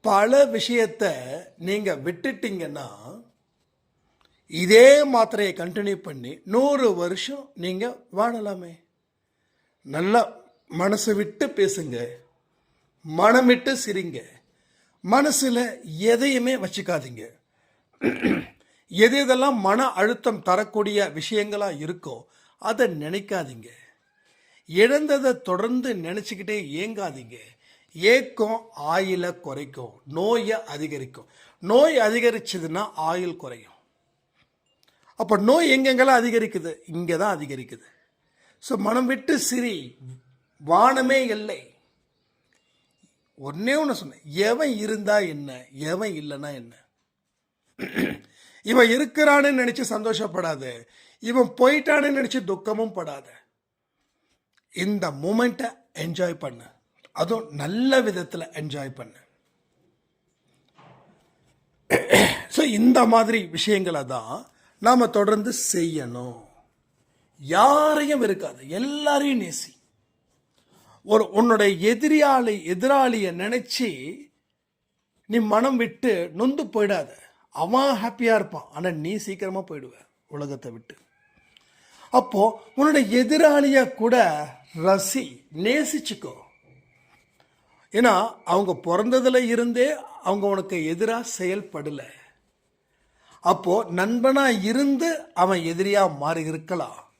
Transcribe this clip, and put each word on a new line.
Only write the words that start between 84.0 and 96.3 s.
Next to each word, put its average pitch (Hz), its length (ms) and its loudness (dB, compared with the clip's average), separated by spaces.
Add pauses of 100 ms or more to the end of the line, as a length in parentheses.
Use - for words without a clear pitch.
ரசி, 190 800 -2
நேசிச்சுக்கோ. 233 800 -4 (1600)
ஏன்னா, 214 440 4 (100)
அவங்க 180 380 0
பிறந்ததுல 240 520 2
இருந்தே 240 600 0 (280)
அவங்க 196 240 -2
உனக்கு 190 280 -2
எதிரா 180 480 -4 (140)
செயல்படல. 170 640 -8 (1400)
அப்போ 175 420 2
நண்பனா 233 800 0
இருந்து 277 720 -2
அவன் 185 260 2
எதிரியா 175 580 0
மாறி 160 260 -4